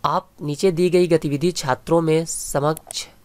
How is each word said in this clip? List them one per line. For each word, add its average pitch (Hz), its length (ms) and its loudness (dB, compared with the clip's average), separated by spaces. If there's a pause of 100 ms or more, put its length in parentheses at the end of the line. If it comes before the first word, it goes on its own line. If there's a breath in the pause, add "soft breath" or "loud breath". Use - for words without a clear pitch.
आप 160 240 0 (120)
नीचे 147 300 0
दी 175 180 0
गई 180 180 4
गतिविधि 156 440 0
छात्रों 151 500 0
में 160 240 2
समक्ष - 800 -4 (200)